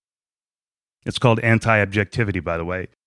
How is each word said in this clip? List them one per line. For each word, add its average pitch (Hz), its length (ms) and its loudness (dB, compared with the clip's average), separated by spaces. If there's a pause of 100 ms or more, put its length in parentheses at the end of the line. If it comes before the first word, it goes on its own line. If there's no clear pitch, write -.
(1040)
It's - 140 -6
called 117 220 4
anti-objectivity, 104 1000 0
by 82 160 -4
the 82 80 -6
way. 90 240 -8 (180)